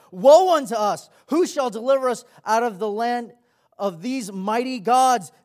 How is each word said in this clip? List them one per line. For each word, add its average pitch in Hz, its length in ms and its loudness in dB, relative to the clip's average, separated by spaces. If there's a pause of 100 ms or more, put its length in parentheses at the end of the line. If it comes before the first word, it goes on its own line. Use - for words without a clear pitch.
(120)
Woe 302 420 6
unto 233 220 -2
us! 208 340 -4 (200)
Who 339 140 2
shall 262 260 -4
deliver 254 380 0
us 233 160 -4 (200)
out 220 180 0
of 220 160 -4
the 214 100 -4
land 233 440 -6 (460)
of 185 220 -6
these 233 320 -8
mighty 226 480 -4
gods? 240 500 2 (140)